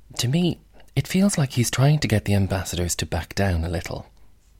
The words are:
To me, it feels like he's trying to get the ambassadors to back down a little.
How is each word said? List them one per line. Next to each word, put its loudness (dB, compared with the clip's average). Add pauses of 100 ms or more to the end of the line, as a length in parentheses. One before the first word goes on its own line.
(160)
To -2
me, 0 (340)
it -2
feels 2
like 0
he's 0
trying 4
to -2
get 2
the 2
ambassadors 0
to -4
back -6
down 0
a -4
little. -8 (520)